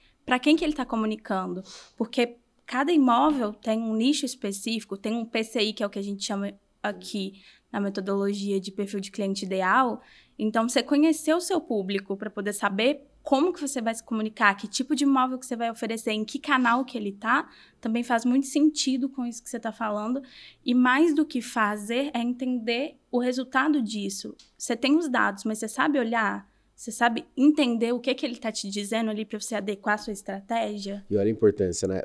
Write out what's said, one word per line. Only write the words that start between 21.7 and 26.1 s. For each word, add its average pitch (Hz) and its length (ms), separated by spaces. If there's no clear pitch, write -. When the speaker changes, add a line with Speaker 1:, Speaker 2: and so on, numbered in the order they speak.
Speaker 1:
é 240 60
entender 247 760
o 247 80
resultado 262 640
disso. 208 540
Você 240 200
tem 269 200
os 330 120
dados, 208 340
mas 214 160
você 226 80
sabe 285 320
olhar? 226 500